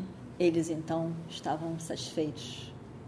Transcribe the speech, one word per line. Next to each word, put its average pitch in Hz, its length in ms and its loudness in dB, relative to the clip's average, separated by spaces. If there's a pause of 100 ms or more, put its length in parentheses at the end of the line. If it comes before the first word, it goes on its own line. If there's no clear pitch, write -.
(400)
eles 165 300 6
então 165 440 2 (160)
estavam 160 480 0
satisfeitos. - 960 -2 (340)